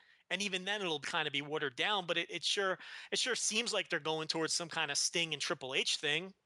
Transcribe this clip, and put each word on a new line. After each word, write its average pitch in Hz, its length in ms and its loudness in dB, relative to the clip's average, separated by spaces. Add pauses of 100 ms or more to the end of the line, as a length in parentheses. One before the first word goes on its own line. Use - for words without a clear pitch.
(300)
And 185 120 0
even 185 220 -2
then, 202 180 -2
it'll 160 180 0
kinda 156 300 0
be 139 120 0
watered 143 340 -2
down. 185 300 2
But 165 120 0
it, 170 120 0
it 170 140 -6
sure, 190 340 2 (340)
it 202 80 2
sure 247 160 2
seems 214 380 0
like 185 160 -2
they're 170 100 2
going 156 280 0
towards 160 260 2
some 170 160 -2
kinda 147 260 0
Sting 165 380 2
and 139 80 -4
Triple 139 340 -2
H - 220 2
thing. 160 340 0 (140)